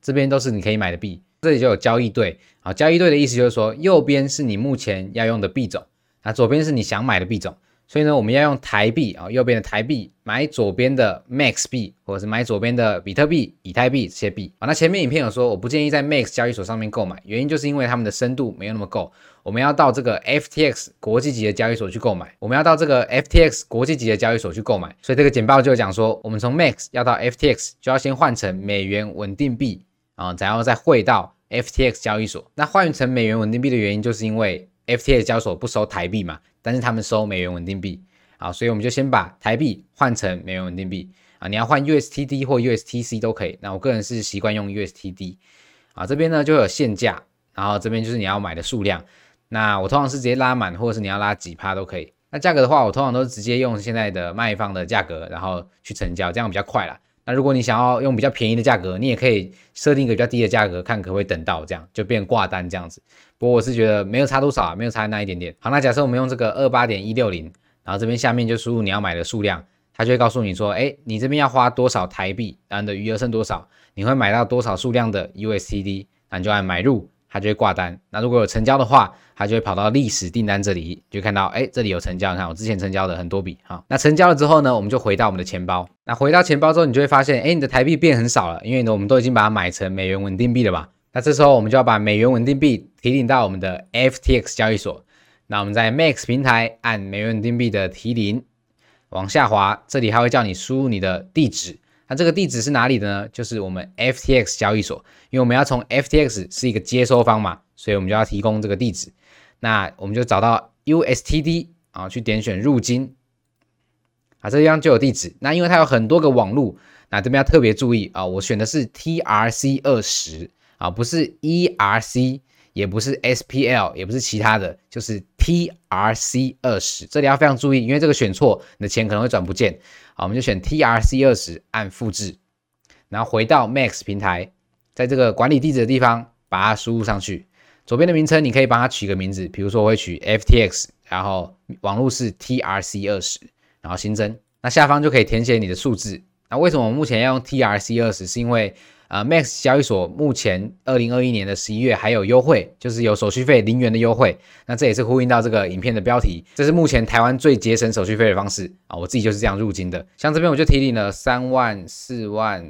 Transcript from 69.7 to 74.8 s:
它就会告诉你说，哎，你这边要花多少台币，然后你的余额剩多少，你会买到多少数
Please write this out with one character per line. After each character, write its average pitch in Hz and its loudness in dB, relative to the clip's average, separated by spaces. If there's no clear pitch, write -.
它 113 -4
就 120 2
会 127 4
告 117 4
诉 117 -2
你 98 -2
说， 101 -4
哎， 123 -2
你 110 -6
这 131 -2
边 147 -2
要 139 2
花 123 2
多 123 2
少 98 0
台 95 -6
币， 107 -8
然 101 -6
后 104 -6
你 104 -6
的 101 -6
余 104 -6
额 110 -2
剩 120 -4
多 110 -2
少， 98 -6
你 98 -8
会 123 2
买 107 2
到 120 2
多 123 0
少 107 -4
数 120 -4